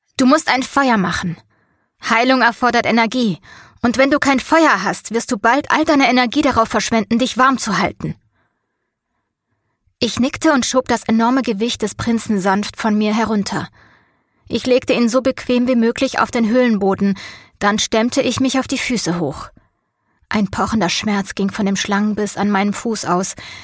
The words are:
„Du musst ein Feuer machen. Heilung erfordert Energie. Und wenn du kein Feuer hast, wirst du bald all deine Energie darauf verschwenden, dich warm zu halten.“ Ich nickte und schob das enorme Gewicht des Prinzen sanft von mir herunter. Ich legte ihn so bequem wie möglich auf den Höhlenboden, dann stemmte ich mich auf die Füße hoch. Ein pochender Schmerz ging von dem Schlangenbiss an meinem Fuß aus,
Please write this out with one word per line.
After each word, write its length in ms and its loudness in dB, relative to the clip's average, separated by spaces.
„Du 100 2
musst 220 4
ein 140 0
Feuer 340 0
machen. 400 -2
Heilung 320 2
erfordert 460 2
Energie. 540 0
Und 140 0
wenn 160 2
du 80 2
kein 180 2
Feuer 460 2
hast, 260 -4
wirst 220 -4
du 60 -2
bald 340 0
all 120 2
deine 240 4
Energie 340 2
darauf 260 2
verschwenden, 500 0
dich 180 -2
warm 220 4
zu 200 -2
halten.“ 360 -4
Ich 220 -2
nickte 320 2
und 120 2
schob 220 0
das 160 0
enorme 400 2
Gewicht 400 -2
des 140 -4
Prinzen 420 0
sanft 380 0
von 200 0
mir 160 2
herunter. 560 -2
Ich 200 -4
legte 260 2
ihn 160 2
so 120 2
bequem 460 0
wie 80 2
möglich 460 0
auf 100 0
den 180 0
Höhlenboden, 680 2
dann 220 0
stemmte 420 0
ich 160 -2
mich 220 0
auf 80 -6
die 100 -4
Füße 400 -2
hoch. 320 -6
Ein 180 0
pochender 400 -2
Schmerz 480 -2
ging 140 -2
von 140 -4
dem 120 0
Schlangenbiss 600 -2
an 140 0
meinem 220 0
Fuß 320 -6
aus, 320 -2